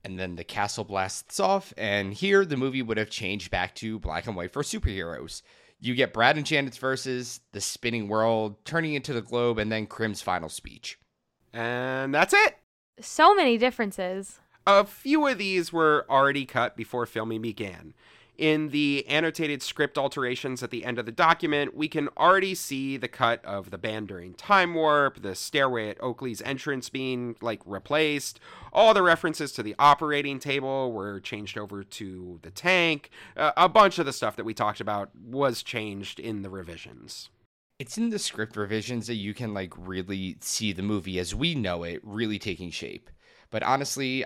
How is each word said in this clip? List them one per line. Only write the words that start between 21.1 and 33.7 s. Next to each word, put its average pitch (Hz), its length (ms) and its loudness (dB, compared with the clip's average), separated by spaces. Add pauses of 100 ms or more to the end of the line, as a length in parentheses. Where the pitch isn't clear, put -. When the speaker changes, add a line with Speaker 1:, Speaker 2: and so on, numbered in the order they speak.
Speaker 2:
document, 156 640 2
we 156 100 -2
can 147 300 -2
already 190 380 6
see 135 420 -6
the 123 100 -6
cut 117 380 0
of 98 260 -8
the 98 60 -10
band 107 320 -6
during 92 240 -14
Time 180 400 4
Warp, 147 480 4
the 95 140 -6
stairway 123 560 0
at - 120 -12
Oakley's 123 380 -6
entrance 135 480 -6
being, 127 540 -4
like, 113 240 -4
replaced. 143 720 -2 (320)
All 220 220 8
the 196 80 6
references 165 500 2
to - 100 -6
the 104 160 -8
operating 143 600 4
table 135 520 -2
were 101 300 -6
changed 104 380 -10
over 101 260 -10
to 90 560 -12
the - 100 -18
tank. 170 600 2 (260)
Uh, 151 220 2
a 175 100 8
bunch 196 300 6